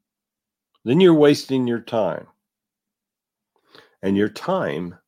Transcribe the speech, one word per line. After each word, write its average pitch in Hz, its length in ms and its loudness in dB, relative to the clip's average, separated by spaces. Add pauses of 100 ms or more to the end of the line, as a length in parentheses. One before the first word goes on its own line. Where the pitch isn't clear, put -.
(840)
then 131 160 0
you're 180 140 6
wasting 143 540 2
your 117 140 -4
time. 92 440 -6 (1800)
And 98 140 -4
your 101 140 0
time 87 680 -8 (120)